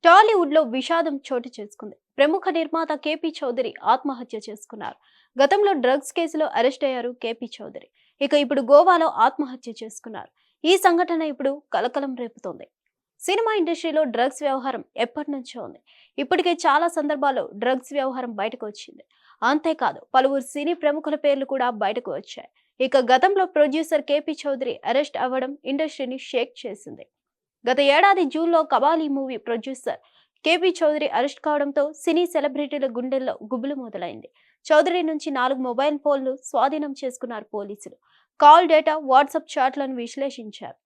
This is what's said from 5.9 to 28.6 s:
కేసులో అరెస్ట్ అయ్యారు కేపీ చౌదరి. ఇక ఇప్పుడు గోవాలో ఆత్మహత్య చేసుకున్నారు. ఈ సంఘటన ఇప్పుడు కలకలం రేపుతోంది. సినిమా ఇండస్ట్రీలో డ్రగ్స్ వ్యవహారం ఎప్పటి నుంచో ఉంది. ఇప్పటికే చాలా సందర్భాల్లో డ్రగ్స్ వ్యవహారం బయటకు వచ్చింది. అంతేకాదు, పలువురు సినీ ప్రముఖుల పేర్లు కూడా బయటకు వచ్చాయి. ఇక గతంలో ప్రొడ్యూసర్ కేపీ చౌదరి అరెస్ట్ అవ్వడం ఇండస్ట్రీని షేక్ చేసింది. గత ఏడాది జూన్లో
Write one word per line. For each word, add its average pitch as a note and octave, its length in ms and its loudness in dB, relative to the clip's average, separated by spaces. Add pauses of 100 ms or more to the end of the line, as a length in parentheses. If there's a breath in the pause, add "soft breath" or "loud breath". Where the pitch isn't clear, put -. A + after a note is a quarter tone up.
కేసులో D#4 280 -2 (120)
అరెస్ట్ C4 300 0
అయ్యారు B3 220 -4 (120)
కేపీ A#3 240 -8 (100)
చౌదరి. - 320 -18 (380)
ఇక C#4+ 80 2 (100)
ఇప్పుడు C4+ 260 -2
గోవాలో E4 380 8 (180)
ఆత్మహత్య B3+ 540 -6
చేసుకున్నారు. A3 500 -16 (400)
ఈ F#4+ 40 8 (100)
సంఘటన F4 380 -2 (100)
ఇప్పుడు C4+ 200 -4 (220)
కలకలం B3 380 -4 (100)
రేపుతోంది. G#3 440 -14 (600)
సినిమా A4 340 0
ఇండస్ట్రీలో D#4+ 440 -2 (100)
డ్రగ్స్ C4 320 -2
వ్యవహారం C4 380 -4 (200)
ఎప్పటి D4 300 -10
నుంచో B3 320 -14
ఉంది. - 140 -18 (420 soft breath)
ఇప్పటికే F4 320 0 (120)
చాలా D#4 220 2 (100)
సందర్భాల్లో C#4 460 -2 (200)
డ్రగ్స్ B3+ 340 -2
వ్యవహారం B3+ 420 -6
బయటకు A3+ 300 -6
వచ్చింది. - 340 -20 (460 soft breath)
అంతేకాదు, D4+ 500 -2 (140)
పలువురు C4 380 2
సినీ D4 320 -4
ప్రముఖుల D4+ 420 0
పేర్లు C4+ 280 0
కూడా B3+ 140 0 (160)
బయటకు A3 340 -4
వచ్చాయి. - 320 -18 (360)
ఇక C4 100 0 (160)
గతంలో F#4 340 4 (120)
ప్రొడ్యూసర్ D4+ 540 2
కేపీ D4+ 320 -2
చౌదరి C4 320 -4 (160)
అరెస్ట్ C#4+ 340 -2
అవ్వడం B3+ 260 -4 (200)
ఇండస్ట్రీని C#4 480 -4 (100)
షేక్ B3+ 240 -4 (100)
చేసింది. G3 420 -14 (640)
గత B3+ 120 2 (140)
ఏడాది F#4 380 4
జూన్లో E4 260 2 (140)